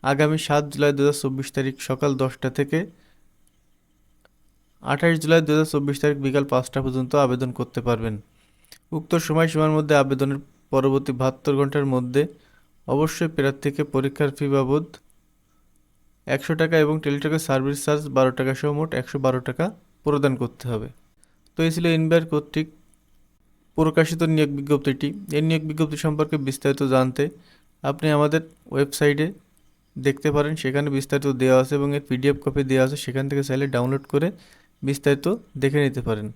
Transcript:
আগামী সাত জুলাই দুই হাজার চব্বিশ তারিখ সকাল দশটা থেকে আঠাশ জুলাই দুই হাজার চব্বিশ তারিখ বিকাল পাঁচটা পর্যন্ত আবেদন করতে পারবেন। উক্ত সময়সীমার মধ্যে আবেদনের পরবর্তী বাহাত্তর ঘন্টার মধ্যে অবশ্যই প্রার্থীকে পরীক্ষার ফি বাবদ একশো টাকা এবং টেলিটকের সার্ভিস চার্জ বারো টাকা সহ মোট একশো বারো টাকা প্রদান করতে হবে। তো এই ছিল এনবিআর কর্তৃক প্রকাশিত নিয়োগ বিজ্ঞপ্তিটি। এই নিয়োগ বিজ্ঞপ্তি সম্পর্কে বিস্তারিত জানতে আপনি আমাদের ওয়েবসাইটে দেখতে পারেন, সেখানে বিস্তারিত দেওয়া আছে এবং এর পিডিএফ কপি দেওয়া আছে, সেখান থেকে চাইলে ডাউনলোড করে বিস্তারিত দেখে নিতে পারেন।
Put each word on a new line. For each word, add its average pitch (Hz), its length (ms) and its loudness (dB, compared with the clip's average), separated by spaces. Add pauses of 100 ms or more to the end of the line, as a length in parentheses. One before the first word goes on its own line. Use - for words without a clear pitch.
আগামী 151 340 2 (100)
সাত 147 240 2
জুলাই 143 260 2
দুই 139 80 2
হাজার 143 180 2
চব্বিশ 135 320 -4
তারিখ 135 200 -2 (120)
সকাল 139 240 -2 (100)
দশটা 131 360 -2
থেকে 143 220 0 (2000)
আঠাশ 139 380 2
জুলাই 160 240 4
দুই 151 100 0
হাজার 156 180 2
চব্বিশ 143 300 -2
তারিখ 147 220 2
বিকাল 139 260 2
পাঁচটা 127 340 -2
পর্যন্ত 127 260 -4 (140)
আবেদন 127 240 -2 (100)
করতে 123 280 -6
পারবেন। 113 280 -2 (840)
উক্ত 156 140 -6 (160)
সময়সীমার 156 500 2
মধ্যে 151 160 2 (100)
আবেদনের 139 360 0 (340)
পরবর্তী 135 460 2
বাহাত্তর 131 400 0
ঘন্টার 139 340 0
মধ্যে 127 280 0 (680)
অবশ্যই 156 500 0
প্রার্থীকে 139 440 -2 (120)
পরীক্ষার 135 440 0
ফি 147 80 -4 (100)
বাবদ 139 300 2 (1400)
একশো 139 340 -2
টাকা 165 220 2
এবং 151 200 2
টেলিটকের 151 440 0
সার্ভিস 139 380 0
চার্জ 147 160 0 (160)
বারো 131 200 4
টাকা 135 220 0
সহ 147 180 -2
মোট 156 120 -4 (120)
একশো - 240 -8
বারো 127 220 2
টাকা 156 180 -2 (400)
প্রদান 143 360 2
করতে - 300 -8
হবে। 110 160 -6 (680)
তো - 100 -8
এই 165 100 2
ছিল 170 100 -2 (120)
এনবিআর 160 340 4
কর্তৃক 156 360 -2 (1080)
প্রকাশিত 160 440 2 (140)
নিয়োগ 151 220 4
বিজ্ঞপ্তিটি। 143 500 0 (300)
এই 151 120 2
নিয়োগ 160 200 0
বিজ্ঞপ্তি 151 360 -2
সম্পর্কে 151 300 0 (120)
বিস্তারিত 139 340 -2 (120)
জানতে 131 300 2 (600)
আপনি 143 240 -2 (100)
আমাদের 151 240 2 (320)
ওয়েবসাইটে 143 540 0 (680)
দেখতে 139 400 -2
পারেন, 147 260 2
সেখানে 143 340 -2
বিস্তারিত 139 320 -2 (140)
দেওয়া 131 200 6
আছে 131 180 -2
এবং 143 180 0
এর 143 120 -6
পিডিএফ 139 340 0
কপি 139 180 -2 (100)
দেওয়া 131 140 4
আছে, 139 200 -4
সেখান 135 240 -4
থেকে 139 180 -2
চাইলে 135 180 -2 (100)
ডাউনলোড 131 380 -2
করে 165 140 2 (600)
বিস্তারিত 143 380 0 (360)
দেখে 139 240 2
নিতে 131 220 -2
পারেন। 107 280 -4